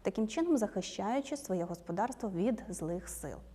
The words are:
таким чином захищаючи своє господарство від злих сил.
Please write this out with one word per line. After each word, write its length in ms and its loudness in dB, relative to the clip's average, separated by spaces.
таким 260 2
чином 300 4
захищаючи 800 0
своє 260 0
господарство 680 -2
від 400 2
злих 400 -2
сил. 280 -8